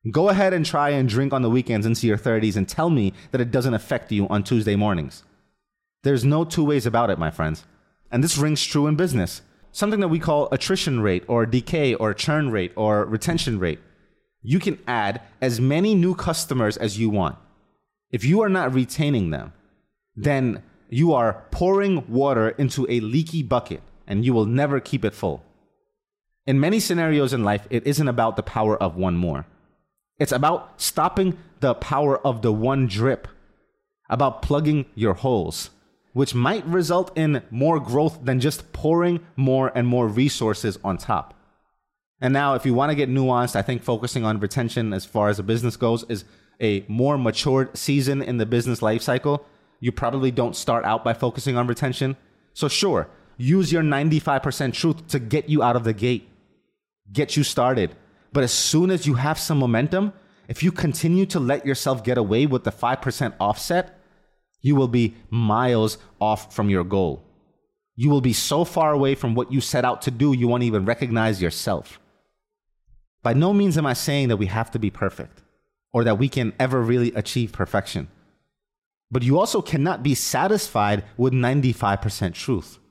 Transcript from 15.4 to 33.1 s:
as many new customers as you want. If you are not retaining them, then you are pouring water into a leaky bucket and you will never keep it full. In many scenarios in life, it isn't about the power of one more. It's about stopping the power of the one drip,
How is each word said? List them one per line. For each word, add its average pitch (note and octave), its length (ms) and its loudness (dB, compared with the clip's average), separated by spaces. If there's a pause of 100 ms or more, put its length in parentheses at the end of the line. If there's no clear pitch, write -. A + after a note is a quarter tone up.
as A#2+ 200 0
many D#3+ 340 2
new F3+ 200 4
customers B2+ 640 -2
as G#2 220 -4
you A2+ 120 2
want. F#2+ 260 -2 (760)
If G#2+ 140 -4
you E3+ 160 4
are A3 80 2
not F3+ 240 0
retaining B2+ 580 0
them, C#2 220 -8 (640)
then C3 460 0 (260)
you D#3 240 2
are A#2 380 2
pouring F#3+ 600 0
water A#2+ 400 2
into C3+ 380 -2
a A#2+ 120 0
leaky D#3 420 -2
bucket A#2 400 -2 (240)
and G2+ 180 -2
you B2+ 80 4
will A2+ 140 4
never C#3 340 2
keep - 240 -4
it G#2 100 -2
full. D#2 300 -6 (1000)
In C#3 120 2
many F3+ 220 2
scenarios D#3 540 0
in A2+ 100 -2
life, G#2 240 0
it A#2+ 180 -2
isn't D3 220 0
about A#2 280 0
the G#2+ 60 -4
power A2 400 0
of F2 140 -2
one F2+ 200 0
more. E2 280 -2 (720)
It's D3 140 -2
about D3 480 0
stopping F#3 560 0 (240)
the B2+ 140 2
power C#3 520 0
of A#2+ 140 0
the A2+ 120 2
one B2+ 340 2
drip, A#2 420 -2 (800)